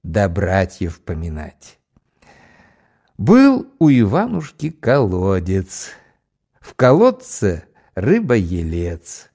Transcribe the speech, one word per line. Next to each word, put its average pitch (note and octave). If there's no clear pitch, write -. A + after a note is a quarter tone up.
да F#2+
братьев F2+
поминать. D#2
Был B3
у D#3
Иванушки D3+
колодец. F#2+
В -
колодце B2+
рыба-елец. F2+